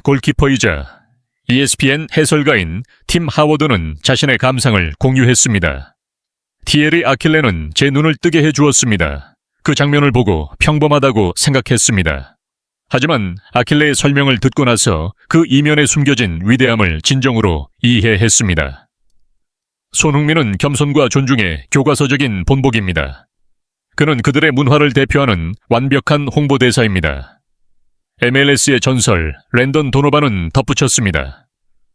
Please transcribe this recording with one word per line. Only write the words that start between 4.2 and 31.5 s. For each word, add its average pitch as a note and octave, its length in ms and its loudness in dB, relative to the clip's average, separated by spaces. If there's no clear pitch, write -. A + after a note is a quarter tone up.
감상을 A2 600 0
공유했습니다. A#2 960 0
"티에리 D#3 380 0
아킬레는 B2 720 0
제 C#3 160 0
눈을 D3+ 260 2
뜨게 E3 280 0
해주었습니다. A2 920 0
그 D3+ 100 0
장면을 C#3+ 380 2
보고 F2+ 380 0
평범하다고 C#3 760 2
생각했습니다. G2+ 1000 -2
하지만 B2 480 -2
아킬레의 D3 440 0
설명을 C#3 420 0
듣고 C3+ 260 0
나서 G#2 480 0
그 D#3+ 200 2
이면에 D3 380 2
숨겨진 A#2+ 580 0
위대함을 A2 580 2
진정으로 A2+ 680 0
이해했습니다." G#2 1080 0
손흥민은 D3 640 0
겸손과 C#3+ 500 0
존중의 A2+ 640 0
교과서적인 C3+ 720 -2
본보기입니다. G2 840 -2
그는 D3 240 0
그들의 D3 320 0
문화를 C#3+ 400 2
대표하는 A#2 640 0
완벽한 C3+ 600 0
홍보대사입니다. A2+ 1120 0
엠엘에스의 C3+ 580 2
전설 G2+ 540 0
랜던 C3+ 380 0
도노반은 C3+ 640 0
덧붙였습니다. G2 920 -2